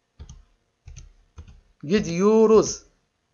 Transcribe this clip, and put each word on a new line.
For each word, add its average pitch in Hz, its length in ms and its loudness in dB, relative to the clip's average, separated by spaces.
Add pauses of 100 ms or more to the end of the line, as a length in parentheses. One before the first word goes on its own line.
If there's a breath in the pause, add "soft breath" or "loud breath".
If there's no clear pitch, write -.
(1800)
gidiyoruz. 202 1000 0 (500)